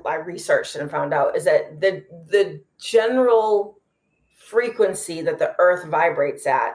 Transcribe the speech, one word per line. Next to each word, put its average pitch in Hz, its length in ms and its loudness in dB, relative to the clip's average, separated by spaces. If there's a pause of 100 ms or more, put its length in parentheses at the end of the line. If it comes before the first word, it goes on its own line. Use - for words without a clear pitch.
I 156 60 -2
researched 160 600 -2
and 147 140 -8
found 147 240 -4
out, 143 240 2
is 156 80 -4
that 156 340 2
the, 185 240 0 (240)
the 170 320 0 (200)
general 220 1000 2 (580)
frequency 202 840 -4
that 160 160 -4
the - 220 -2
earth 180 260 2
vibrates 151 600 -2
at 131 280 0